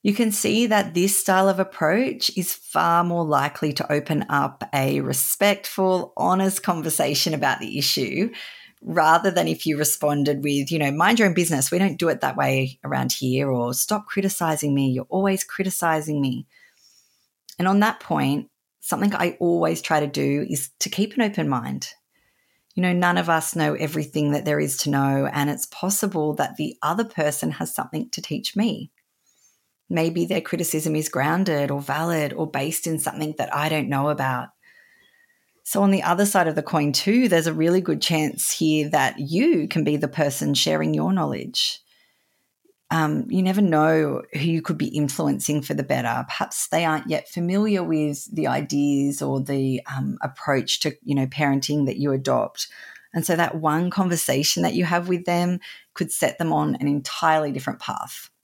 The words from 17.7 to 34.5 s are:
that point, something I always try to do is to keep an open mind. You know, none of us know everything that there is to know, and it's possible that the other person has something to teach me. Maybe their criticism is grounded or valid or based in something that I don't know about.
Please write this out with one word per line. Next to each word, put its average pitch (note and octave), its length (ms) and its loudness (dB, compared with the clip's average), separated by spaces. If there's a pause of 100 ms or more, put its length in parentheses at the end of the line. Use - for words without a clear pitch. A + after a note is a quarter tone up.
that A3 200 0
point, C#3+ 500 -2 (300)
something G3 340 0
I F3 260 -2
always E3+ 400 2
try D3+ 200 2
to D3 60 0
do C#3+ 440 0
is - 200 -4 (100)
to - 100 -2
keep G#3 240 -2
an B3 80 0
open G3+ 260 0
mind. C3+ 460 -4 (800)
You F3+ 80 0
know, F3+ 100 2
none F3 240 4
of E3+ 140 0
us D#3+ 260 2
know D3+ 160 2
everything D3+ 600 -2
that D3 120 0
there D3+ 160 0
is D3 180 -2
to C#3+ 120 -2
know, C#3 420 2
and C#3+ 160 0
it's - 180 -4
possible F#3 680 -2
that - 220 -2
the - 260 -6
other F3+ 220 0
person D#3 480 -2
has D#3 220 -6
something - 360 -6
to - 100 -8
teach - 340 -8
me. G3 360 -2 (1000)
Maybe E3 360 0
their E3+ 160 0
criticism D#3+ 560 -2
is D#3 120 -2
grounded D3 640 0
or C#3+ 100 -2
valid D3+ 520 -2
or - 180 -4
based C#3+ 360 -4
in D#3+ 120 -2
something D3+ 400 -4
that - 160 -4
I D3 140 0
don't D3+ 200 0
know C#3 200 0
about. C3 400 -2 (1120)